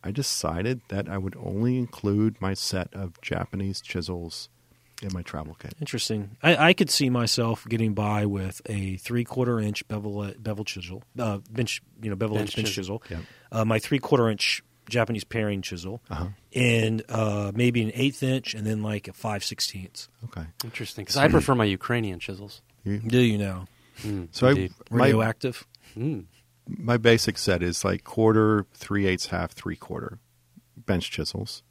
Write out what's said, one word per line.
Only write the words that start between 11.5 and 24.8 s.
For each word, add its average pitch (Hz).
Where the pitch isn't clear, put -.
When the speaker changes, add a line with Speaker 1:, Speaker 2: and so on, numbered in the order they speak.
Speaker 2:
bench, 117
you 110
know, 98
bevel 107
Speaker 3:
Bench 104
Speaker 2:
edge -
bench 110
Speaker 3:
chisel. 98
Speaker 2:
chisel. -
Speaker 1:
Yep. 85
Speaker 2:
Uh, 110
my 110
three-quarter 127
inch -
Japanese 113
paring 104
chisel, 95
Speaker 1:
Uh-huh. 87
Speaker 2:
and, 113
uh, 104
maybe 120
an 110
eighth 135
inch, 131
and 107
then, 107
like, 107
a -
five 104
sixteenths. -
Speaker 1:
Okay. 85
Speaker 3:
Interesting, 107
'cause 117
I 143
prefer 143
my 117
Ukrainian 101
chisels. 101
Speaker 1:
You 101
Speaker 2:
Do 113
you 110
now? 95
Speaker 3:
Mm, 98
Speaker 1:
So 127
I, -
Speaker 3:
indeed. 95